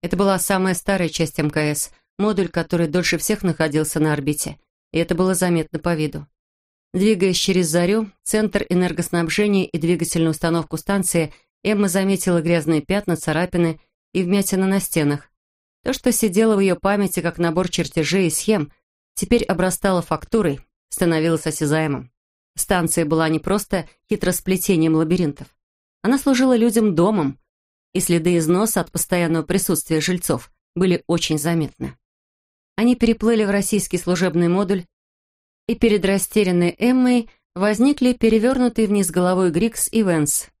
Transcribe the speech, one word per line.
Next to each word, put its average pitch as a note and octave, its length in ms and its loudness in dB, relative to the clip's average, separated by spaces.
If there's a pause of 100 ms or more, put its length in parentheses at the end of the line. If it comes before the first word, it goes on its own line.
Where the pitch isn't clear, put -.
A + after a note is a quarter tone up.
Это F3 160 -4
была G3 220 2
самая F#3+ 340 0
старая F3+ 360 -2
часть D#3+ 280 -4
М D3+ 140 0
К - 60 -2
С, D3+ 340 -2 (260)
модуль, G3 300 0
который E3+ 400 -2
дольше E3+ 300 -2
всех G#3 260 -4
находился D#3 560 -2
на D#3 140 2
орбите, C#3+ 440 -4 (340)
и D#3 80 -2
это E3+ 140 -2
было F#3 220 0
заметно E3+ 440 -2
по F3 140 -2
виду. D3+ 320 -6 (680)
Двигаясь F#3+ 440 2
через F3+ 300 0
зарю, F3 420 0 (140)
центр G#3+ 460 -2
энергоснабжения F3+ 960 0
и - 120 -8
двигательную E3 540 0
установку E3 460 -2
станции, F3+ 560 -2 (300)
Эмма G3+ 260 0
заметила F#3+ 520 0
грязные D#3+ 400 0
пятна, F#3 360 -2
царапины E3+ 640 -2 (320)
и F#3 100 -2
вмятины F#3+ 420 0
на G3 140 0
стенах. D3 500 -2 (540)
То, B3 80 -4
что C4 200 0
сидело A3 440 2
в G3 60 0
её F#3 160 2
памяти G3+ 420 -2
как E3 180 -4
набор E3+ 320 0
чертежей E3+ 580 0
и F3+ 40 0
схем, G3 400 -2 (420)
теперь - 300 0
обрастало F#3 580 0
фактурой, D#3+ 600 -2 (280)
становилось E3 580 0
осязаемым. D3+ 640 -2 (440)
Станция E3+ 480 0
была D#3+ 240 0
не D#3 120 0
просто G3 500 -4 (200)
хитросплетением F3+ 840 0
лабиринтов. D#3 520 0 (580)
Она C4+ 140 2
служила C4 360 2
людям A3 380 2
домом, E3+ 460 2 (520)
и F#3 80 -2
следы E3+ 380 2
износа F3+ 420 0
от E3 120 -6
постоянного E3+ 500 -2
присутствия E3 600 -2
жильцов E3+ 500 -4 (240)
были F3+ 320 0
очень E3 320 -2
заметны. D3+ 580 -4 (760)
Они A#3+ 200 2
переплыли A3+ 480 2
в G3 60 0
российский G3+ 480 -2
служебный F3 500 0
модуль, F#3 380 0 (840)
и A#3 60 -2
перед G#3 320 2
растерянной F#3 720 2
Эммой B3 540 2 (240)
возникли A#3+ 580 2
перевёрнутый A#3 720 2
вниз G3 240 0
головой F3+ 400 2
Грикс F3+ 420 -2
и A3 120 2
Венс. D#3+ 460 0 (100)